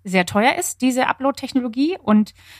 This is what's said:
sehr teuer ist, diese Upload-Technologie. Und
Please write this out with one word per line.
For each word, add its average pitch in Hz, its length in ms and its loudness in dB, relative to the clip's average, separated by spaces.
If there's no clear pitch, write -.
sehr 185 220 0
teuer 214 300 2
ist, - 260 -6
diese 254 260 2
Upload-Technologie. 269 920 -2
Und 214 320 2